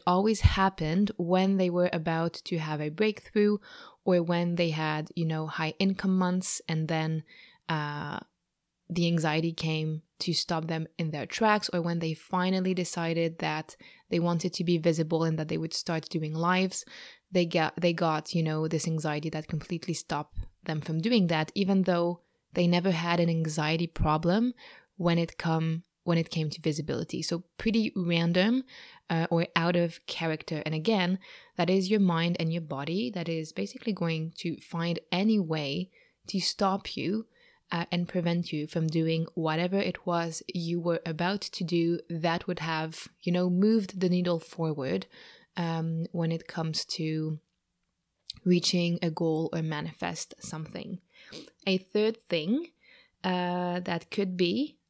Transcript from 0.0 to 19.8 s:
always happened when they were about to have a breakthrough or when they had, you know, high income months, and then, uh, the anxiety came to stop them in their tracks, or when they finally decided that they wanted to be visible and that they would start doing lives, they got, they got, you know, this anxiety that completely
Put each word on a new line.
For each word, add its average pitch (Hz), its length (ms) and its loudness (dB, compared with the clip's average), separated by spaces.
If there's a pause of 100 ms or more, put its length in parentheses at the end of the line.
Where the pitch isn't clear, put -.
always 196 340 2
happened 190 760 4
when 185 400 2
they 185 140 2
were 175 220 4
about 165 420 0 (100)
to 175 140 -2
have 156 240 -2
a 151 80 -2
breakthrough 208 680 2 (460)
or 180 180 6
when 175 340 2
they 170 140 2
had, 156 440 -2
you 165 100 0
know, 160 220 -2
high 156 320 -4
income 190 400 2
months, 185 500 0
and 160 200 -2
then, 160 340 -2 (460)
uh, 147 500 -4 (720)
the 170 160 2
anxiety 165 460 2
came 156 480 -2 (180)
to - 140 -2
stop 160 340 -2
them 160 200 -4 (100)
in 160 140 -4
their 147 160 -6
tracks, 214 460 2
or 175 100 0
when 170 160 0
they 160 160 -2
finally 185 580 0
decided 165 680 -2
that 156 380 -4 (320)
they 175 100 0
wanted 170 360 0
to 175 100 -2
be 170 140 4
visible 160 460 2
and 160 140 0
that 156 100 -4
they 160 100 -2
would 160 160 -6
start 160 340 -4
doing 156 240 -4
lives, 185 540 0 (440)
they 180 140 4
got, 165 340 0
they 175 140 2
got, 160 420 -2
you 165 80 2
know, 156 240 0
this 160 200 0
anxiety 156 420 -2
that 156 180 -8
completely 165 460 -4